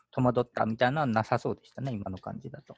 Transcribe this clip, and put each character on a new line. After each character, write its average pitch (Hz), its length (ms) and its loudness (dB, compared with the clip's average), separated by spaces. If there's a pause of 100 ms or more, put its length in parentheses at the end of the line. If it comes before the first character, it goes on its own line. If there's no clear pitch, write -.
(120)
戸 131 100 0
惑 123 200 4
っ 117 40 -2
た 110 200 -2
み 110 100 0
た 123 120 4
い - 20 2
な 135 40 0
の 160 80 0
は 143 40 2
な 110 180 2
さ - 160 0
そ 123 120 -2
う - 40 -4
で - 80 -14
し - 100 -20
た 123 80 -12
ね、 131 120 -4
今 98 180 -6
の 92 60 -8
感 - 220 -10
じ 131 100 -14
だ 143 120 -14
と。 - 160 -20